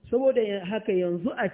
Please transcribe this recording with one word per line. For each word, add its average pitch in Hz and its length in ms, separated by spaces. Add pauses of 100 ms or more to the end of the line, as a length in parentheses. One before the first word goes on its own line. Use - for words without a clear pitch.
(100)
Saboda 247 320 (240)
haka 214 260
yanzu 175 440
a 214 180